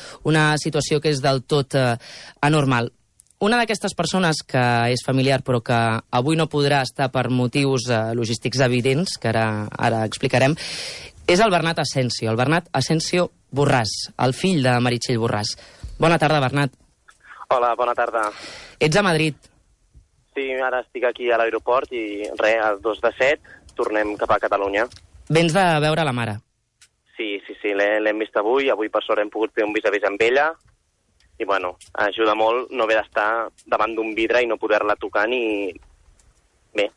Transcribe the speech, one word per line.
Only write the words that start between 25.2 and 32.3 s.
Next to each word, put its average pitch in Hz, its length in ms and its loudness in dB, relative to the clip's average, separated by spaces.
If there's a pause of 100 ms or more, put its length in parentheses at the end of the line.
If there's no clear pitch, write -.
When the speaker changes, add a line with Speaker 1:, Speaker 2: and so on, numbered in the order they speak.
Speaker 1:
Vens 160 240 2
de 190 120 4 (200)
veure 156 240 0
la 123 80 -4
mare. 110 220 -4 (800)
Speaker 2:
Sí, 110 100 -6 (160)
sí, 104 160 -16
sí, 104 160 -2
l'he-, 104 240 2
l'hem 107 240 0
vist 107 160 -2
avui. 131 320 2
Avui, 104 160 -2
per 107 160 -2
sort, 107 160 0
hem 104 140 -2
pogut 107 180 -2
fer 107 160 0
un 107 80 -6
vis-a-vis 104 320 0
amb 101 160 0
ella. 135 220 2 (880)
I, 113 80 -6
bueno, 92 300 -2 (320)
ajuda 107 340 0